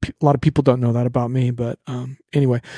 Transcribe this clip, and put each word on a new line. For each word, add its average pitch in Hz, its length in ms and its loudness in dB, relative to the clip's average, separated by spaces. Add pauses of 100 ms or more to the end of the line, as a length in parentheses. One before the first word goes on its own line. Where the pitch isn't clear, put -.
P-, - 200 -6
a - 40 0
lot 143 100 4
of 135 60 -2
people 147 220 2
don't 127 180 4
know 120 120 2
that 120 140 0
about 123 240 -2
me, 127 200 0
but, 120 360 -6
um, 127 300 -10 (160)
anyway, 127 300 2 (160)